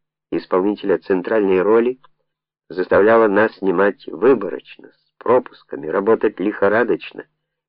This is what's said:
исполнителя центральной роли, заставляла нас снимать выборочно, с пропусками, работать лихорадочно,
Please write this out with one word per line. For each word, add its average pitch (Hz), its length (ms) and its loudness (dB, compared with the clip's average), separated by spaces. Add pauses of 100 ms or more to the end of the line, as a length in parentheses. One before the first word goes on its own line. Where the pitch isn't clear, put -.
(300)
исполнителя 95 680 -2
центральной 95 640 0
роли, 117 380 2 (680)
заставляла 107 580 2
нас 104 280 0
снимать 95 520 -2
выборочно, 98 840 -4
с - 320 -20
пропусками, - 640 -4
работать 101 520 -2
лихорадочно, 101 840 -2 (440)